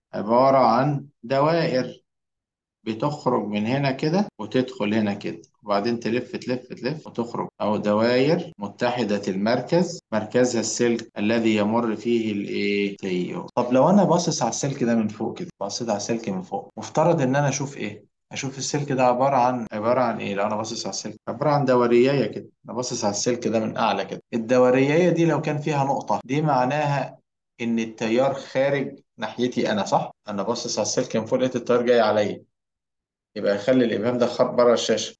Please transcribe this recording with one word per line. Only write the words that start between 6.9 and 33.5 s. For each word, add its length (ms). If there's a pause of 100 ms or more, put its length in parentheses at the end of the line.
وتخرج، 400 (140)
أو 160
دوائر 800
متحدة 680
المركز، 760 (100)
مركزها 500
السلك 560
الذي 380
يمر 400
فيه 360
الإيه؟ 680
تيار. 580
طب 180
لو 160
أنا 140
باصص 380
على 80
السلك 340
ده 120
من 120
فوق 320
كده، 100 (120)
بصيت 280
على 80
السلك 320
من 120
فوق، 360
مفترض 440
إن 140
أنا 140
أشوف 280
إيه؟ 280 (260)
أشوف 260
السلك 340
ده 140
عبارة 300
عن، 360
عبارة 300
عن 180
إيه؟ 160
لو 100
أنا 100
باصص 300
على 80
السلك، 220 (120)
عبارة 220
عن 160
دورياية 600
كده، 240 (160)
أنا 80
باصص 300
على 80
السلك 360
ده 120
من 180
أعلى 280
كده. 160 (120)
الدورياية 760
دي 160
لو 160
كان 160
فيها 260
نقطة، 420
دي 160
معناها 760 (440)
إن 180
التيار 540
خارج 640 (180)
ناحيتي 540
أنا، 140
صح؟ 260 (160)
أنا 160
باصص 360
على 60
السلك 320
من 80
فوق 140
لقيت 160
التيار 260
جاي 180
عليا، 440 (920)
يبقى 200